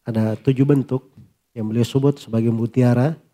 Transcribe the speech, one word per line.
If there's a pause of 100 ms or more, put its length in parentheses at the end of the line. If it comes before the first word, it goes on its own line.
ada
tujuh
bentuk (460)
yang
beliau
sebut
sebagai
mutiara (140)